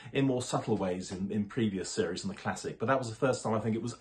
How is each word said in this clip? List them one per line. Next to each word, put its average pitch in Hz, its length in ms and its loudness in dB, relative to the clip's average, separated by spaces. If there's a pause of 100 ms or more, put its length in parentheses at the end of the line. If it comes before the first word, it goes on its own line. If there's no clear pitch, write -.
(140)
in 139 120 4
more 127 160 4
subtle 120 340 0
ways 92 360 -2
in, 98 200 -2
in 104 140 2
previous 101 440 0
series 90 340 -2
in 98 60 -2
the 95 60 -6
classic, - 440 -6
but 113 80 0
that 135 100 4
was 123 120 -2
the 110 60 -8
first 127 280 2
time 113 100 2
I 110 60 2
think 110 160 2
it 113 80 -2
was 117 180 -4